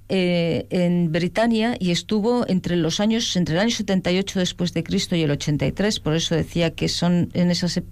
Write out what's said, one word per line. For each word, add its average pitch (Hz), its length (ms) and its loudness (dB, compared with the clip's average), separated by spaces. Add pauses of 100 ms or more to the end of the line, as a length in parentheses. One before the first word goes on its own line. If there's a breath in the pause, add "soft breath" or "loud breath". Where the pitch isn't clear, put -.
eh, 175 640 0
en 175 400 2
Britania 220 680 0
y 180 100 0
estuvo 214 560 0
entre 175 300 0
los 165 240 0
años, 226 340 0
entre 160 220 2
el 185 40 2
año 233 120 2
setenta 190 400 0
y 185 60 2
ocho 196 200 -4
después 180 340 -2
de 165 120 -2
Cristo 185 320 -2
y 165 60 2
el 147 100 2
ochenta 143 340 0
y - 60 -2
tres, 208 260 -2
por 156 160 -2
eso 165 220 0
decía 160 340 0
que 160 180 -4
son, 175 440 2
en 180 180 2
esa 175 180 0
se-, 170 240 -4